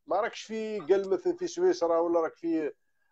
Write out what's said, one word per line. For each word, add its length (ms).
ما 140
راكش 220
في، 380
قال 300
مثلا 260
في 100
سويسرا 520
ولا 220
راك 160
في، 360